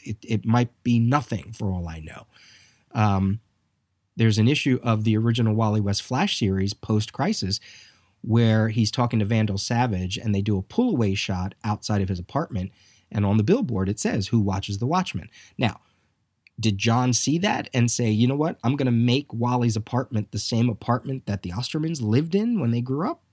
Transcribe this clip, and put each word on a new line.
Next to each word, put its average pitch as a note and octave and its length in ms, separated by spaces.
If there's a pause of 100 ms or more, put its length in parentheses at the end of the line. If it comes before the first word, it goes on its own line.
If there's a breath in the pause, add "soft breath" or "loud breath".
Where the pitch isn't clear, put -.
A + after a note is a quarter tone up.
It, A2 180
it A2 240
might A#2+ 240 (140)
be A#2+ 160
nothing A#2 540
for G#2+ 180
all F2 160
I D#2+ 140
know. - 260 (680 soft breath)
Um, G2+ 460 (800)
there's A2+ 200
an A2 120
issue C#3 340
of A2 220
the A2 100
original A2+ 400
Wally A2 240
West G2+ 220
Flash D#3 380
series, G2 340
Post - 400
Crisis, C#3 480 (600 loud breath)
where A2 460
he's A2 240
talking A#2+ 280
to G#2 60
Vandal G#2+ 320
Savage, G2+ 600
and G#2+ 180
they G2 60
do G#2 160
a F#2+ 60
pull-away D3 500
shot F#2+ 500
outside G#2+ 380
of F#2+ 80
his F#2 100
apartment, F#2+ 520 (380 soft breath)
and G#2 160
on G2+ 120
the A2 60
billboard A#2 440
it G2+ 120
says, - 280
"Who A#2 140
watches G2+ 380
the A#2 80
Watchmen?" F3 420 (280 loud breath)
Now, - 220 (800)
did G#2+ 200
John A#2 340
see C#3 240
that G#3 340
and A#2+ 180
say, A#2 200
"You A2 180
know C3+ 80
what? D3+ 280
I'm B2+ 120
gonna C3+ 160
make A#2+ 400
Wally's A#2+ 440
apartment A2 560
the G#2+ 80
same A#2 280
apartment B2 600
that G2 160
the F2 80
Ostermans D3+ 500
lived B2+ 320
in A3 260
when A#2+ 120
they A#2+ 100
grew C3+ 260
up E4+ 140 (100)